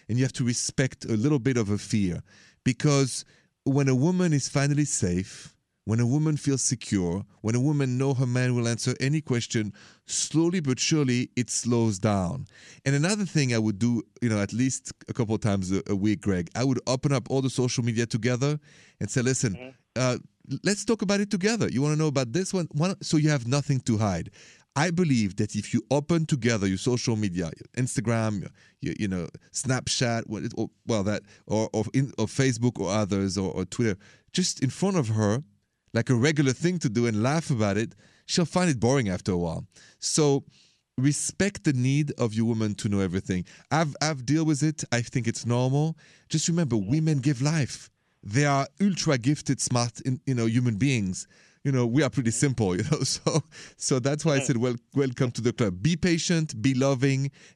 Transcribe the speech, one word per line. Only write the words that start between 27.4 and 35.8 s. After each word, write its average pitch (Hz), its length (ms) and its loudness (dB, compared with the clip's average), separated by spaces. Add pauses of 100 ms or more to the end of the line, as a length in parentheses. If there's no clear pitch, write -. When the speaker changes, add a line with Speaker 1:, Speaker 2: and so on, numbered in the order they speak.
Speaker 1:
your - 280 -6
Instagram, 110 540 -2
your, 78 120 -10 (280)
your, - 200 -6
you 107 100 -2
know, 90 180 -4 (240)
Snapchat, 120 760 -2
what 98 160 -6
it, 113 120 -8
or, 107 140 -4 (180)
well, 110 160 0
that, 101 200 -2 (220)
or, 110 280 0
or, 110 100 0 (100)
in, 135 240 0
or 110 80 0
Facebook 120 540 0
or 90 100 -2
others, 98 480 0
or, 95 140 -2
or 92 140 -4
Twitter, 107 320 -2 (340)
just - 320 -2
in 135 60 0
front 190 260 -2
of 131 140 0
her, 107 340 2 (500)